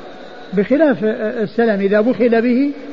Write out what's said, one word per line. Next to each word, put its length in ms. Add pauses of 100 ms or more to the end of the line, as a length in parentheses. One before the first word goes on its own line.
(540)
بخلاف 500 (400)
السلام 360
إذا 220
بخل 400
به 300 (220)